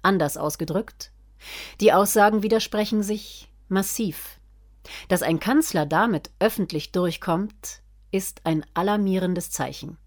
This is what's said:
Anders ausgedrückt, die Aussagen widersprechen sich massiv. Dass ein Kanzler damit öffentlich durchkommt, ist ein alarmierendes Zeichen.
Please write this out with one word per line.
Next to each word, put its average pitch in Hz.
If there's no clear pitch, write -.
Anders 175
ausgedrückt, 160
die 208
Aussagen 202
widersprechen 214
sich -
massiv. 190
Dass 185
ein 160
Kanzler 214
damit 170
öffentlich 190
durchkommt, 175
ist -
ein 156
alarmierendes 185
Zeichen. 139